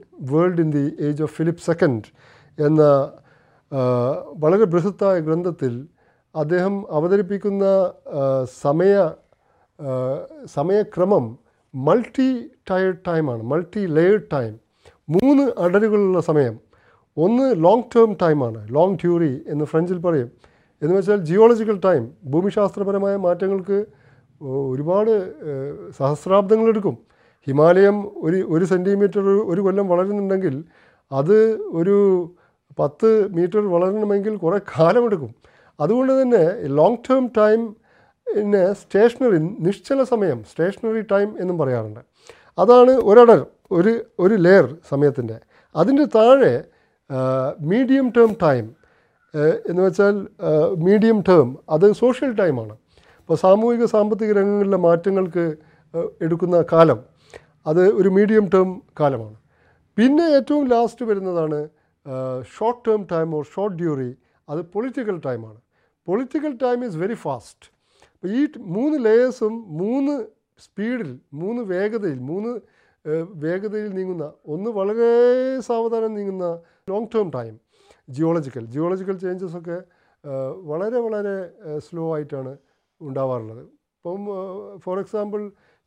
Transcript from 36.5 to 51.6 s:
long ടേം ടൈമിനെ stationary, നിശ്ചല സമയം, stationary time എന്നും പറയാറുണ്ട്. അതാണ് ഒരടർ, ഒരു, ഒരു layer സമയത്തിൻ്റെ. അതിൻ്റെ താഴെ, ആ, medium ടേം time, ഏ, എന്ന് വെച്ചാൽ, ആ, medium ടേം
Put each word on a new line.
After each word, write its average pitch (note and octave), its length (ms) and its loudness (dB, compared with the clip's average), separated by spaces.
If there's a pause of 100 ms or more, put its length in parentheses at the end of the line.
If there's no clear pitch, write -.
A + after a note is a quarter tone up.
long D#3 300 2 (140)
ടേം C4 260 0
ടൈമിനെ G#3+ 1400 0
stationary, A3 640 2
നിശ്ചല G3 640 -2
സമയം, F3+ 420 -2
stationary G#3 560 -4
time G#3 400 -2
എന്നും F3+ 180 -4
പറയാറുണ്ട്. A#2 420 -4 (580)
അതാണ് B3 320 8
ഒരടർ, A3+ 560 8 (240)
ഒരു, G#3+ 340 2 (140)
ഒരു G3 160 4
layer E3+ 420 6 (120)
സമയത്തിൻ്റെ. C3 500 -2 (380)
അതിൻ്റെ C4+ 280 2
താഴെ, A3+ 600 4 (460)
ആ, C3 500 -2
medium B3 500 0
ടേം A3+ 320 4
time, B2 320 0 (600)
ഏ, D3+ 140 0 (200)
എന്ന് F3+ 140 -2
വെച്ചാൽ, G3+ 400 2
ആ, E3 600 -2
medium G#3+ 440 4
ടേം D3 300 4 (120)